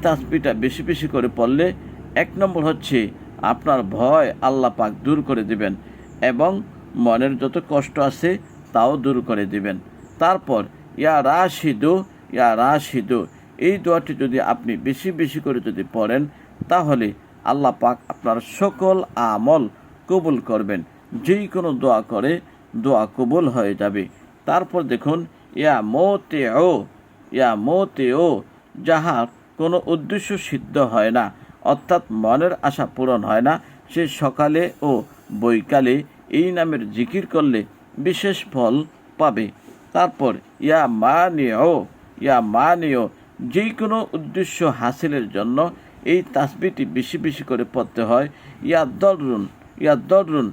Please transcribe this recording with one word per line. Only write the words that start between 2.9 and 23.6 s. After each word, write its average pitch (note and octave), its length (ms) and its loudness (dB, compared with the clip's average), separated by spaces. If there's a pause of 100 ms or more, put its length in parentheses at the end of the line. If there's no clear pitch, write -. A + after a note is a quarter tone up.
আপনার C3 420 0
ভয় A#2+ 460 2 (120)
আল্লাহ B2+ 360 2
পাক G#2+ 140 -2 (120)
দূর D3+ 180 0
করে A#2+ 220 -2
দিবেন G2+ 300 -2 (480)
এবং C3 300 2 (440)
মনের A#2+ 420 2
যত C3+ 180 -4 (140)
কষ্ট C#3+ 300 -2
আছে C#3+ 300 0 (420)
তাও A#2+ 260 4
দূর C3 240 0
করে A2+ 240 -2
দিবেন। G2 300 -4 (440)
তারপর E3 420 2 (360)
ইয়া D#3 240 2
রাশিদু, D3+ 720 2 (400)
ইয়া B2 220 4
রাশিদু, B2 640 0 (380)
এই F3+ 200 2
দোয়াটি E3 360 0
যদি C3+ 280 -2
আপনি - 360 -2
বেশি C3+ 340 -6
বেশি D#3 280 -4
করে C#3 220 -2
যদি F#2+ 220 -6 (100)
পড়েন, A2+ 280 0 (480)
তাহলে D3 380 2 (360)
আল্লাহ C3+ 360 2
পাক B2 180 2 (120)
আপনার A#2 280 -2 (220)
সকল F#3+ 380 2 (320)
আমল A#2+ 340 2 (440)
কবুল D#3+ 320 0
করবেন। G#2 420 -2 (420)
যেই G3 240 2
কোনো F3 220 -4 (120)
দোয়া A#2+ 200 4
করে A#2 300 -2 (440)
দোয়া A#2 280 2 (120)
কবুল C3+ 320 2
হয়ে A2+ 280 0